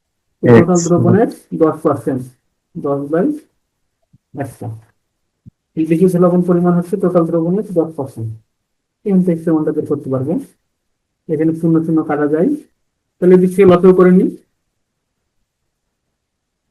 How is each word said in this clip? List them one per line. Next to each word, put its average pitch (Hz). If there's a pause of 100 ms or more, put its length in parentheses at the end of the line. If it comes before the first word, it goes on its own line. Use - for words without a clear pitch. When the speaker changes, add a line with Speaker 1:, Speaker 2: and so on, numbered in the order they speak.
(420)
Speaker 1:
এক্স, 120
Speaker 2:
টোটাল 175
Speaker 1:
হুম। 165
Speaker 2:
দ্রবণের 175 (320)
দশ 156
পার্সেন্ট, 143 (520)
দশ 143 (120)
বাই 175 (1160)
একশো। 113 (1120)
এই 160
বিশুদ্ধ 170
লবণ 180
পরিমাণ 175
হচ্ছে 170 (100)
টোটাল 175
দ্রবণের 170 (120)
দশ 160
পার্সেন্ট। 113 (760)
এখান 190
থেকে 165
সমানটা 156
বের 151
করতে 139
পারবো। 135 (1000)
এখানে 160
শূন্য 165 (100)
শূন্য 160 (100)
কাটা 147
যায়। 165 (680)
তাহলে 180
এদিক 185
থেকে 196
লসাগু 180
করে 180
নিই। 262 (2500)